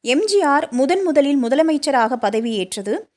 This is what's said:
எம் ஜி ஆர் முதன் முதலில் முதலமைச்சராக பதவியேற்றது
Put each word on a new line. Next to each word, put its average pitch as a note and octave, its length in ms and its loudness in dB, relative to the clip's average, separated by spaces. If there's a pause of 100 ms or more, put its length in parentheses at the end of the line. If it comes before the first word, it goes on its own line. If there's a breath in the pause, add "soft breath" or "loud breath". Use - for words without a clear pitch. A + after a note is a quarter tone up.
எம் C4+ 240 0
ஜி G4+ 180 0
ஆர் D4 300 0
முதன் C#4 300 0
முதலில் C#4+ 420 2
முதலமைச்சராக C4+ 800 0
பதவியேற்றது G#3+ 760 -4 (180)